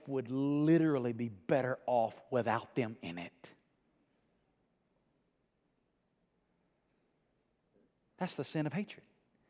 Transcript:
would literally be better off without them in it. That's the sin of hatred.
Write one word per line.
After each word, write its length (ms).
would 240
literally 800
be 160
better 580
off 340
without 420
them 280
in 160
it. 340
That's 160
the 80
sin 240
of 60
hatred. 320